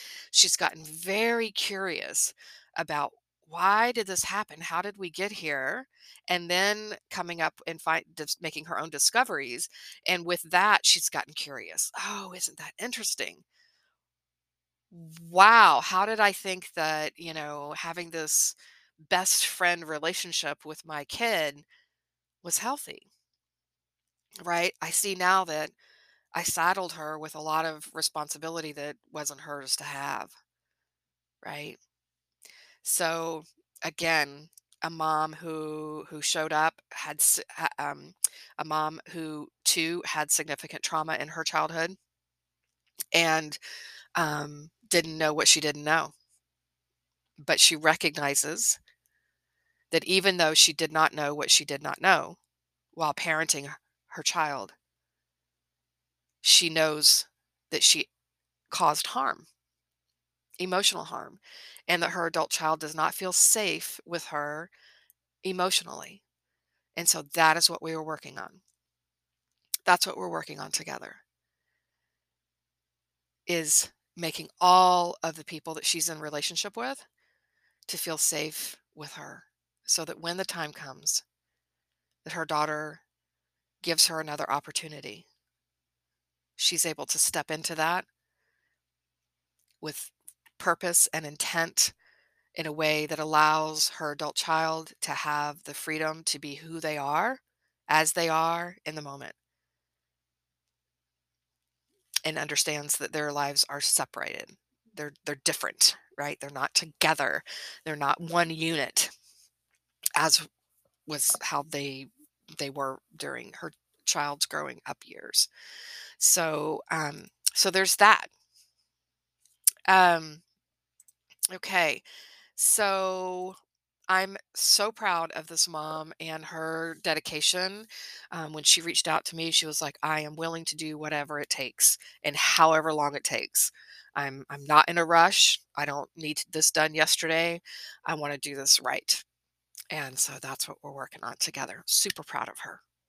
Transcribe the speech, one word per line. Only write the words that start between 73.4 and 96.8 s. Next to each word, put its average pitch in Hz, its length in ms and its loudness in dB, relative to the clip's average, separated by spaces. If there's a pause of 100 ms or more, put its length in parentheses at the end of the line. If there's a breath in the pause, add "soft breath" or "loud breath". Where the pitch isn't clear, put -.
is 165 420 0 (260)
making 165 340 -6 (120)
all 180 640 8
of 165 120 -4
the 160 100 -16
people 160 280 -10
that 156 120 -8
she's 165 240 0
in 156 100 -8
relationship 151 580 -6
with 254 280 -8 (840)
to 180 100 -8
feel 165 200 -6
safe - 580 -2 (200)
with 147 180 -14
her 147 300 -16 (420)
so 165 200 0
that 160 140 -12
when 170 180 -6
the 190 80 -4
time 156 260 -8
comes - 520 -6 (1000)
that 160 100 -12
her 165 120 -6
daughter 151 560 -4 (800)
gives 165 260 2
her 160 120 -6
another 151 320 -6
opportunity, 151 720 -6 (1300)
she's - 300 0
able 147 220 -4
to 165 100 -2
step - 320 0
into 160 260 -6
that 165 300 0 (1800)
with - 300 -12 (480)
purpose 170 540 2
and 160 120 -4
intent - 680 -2 (640)
in 160 120 -6
a 156 40 -6
way 151 340 2
that 151 140 -4
allows 156 720 4
her 151 220 -6
adult 147 240 -6
child 160 560 0 (100)
to 151 100 -4
have 147 520 -4
the 147 100 -12
freedom 156 520 -4
to - 140 -2
be 143 160 -10
who 160 240 -12
they 156 180 -4